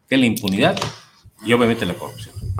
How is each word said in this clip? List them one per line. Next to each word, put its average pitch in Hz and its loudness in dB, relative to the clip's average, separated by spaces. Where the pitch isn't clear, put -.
que 131 0
es 135 4
la 123 6
impunidad 107 0
y 113 0
obviamente 113 2
la 87 -2
corrupción. - -12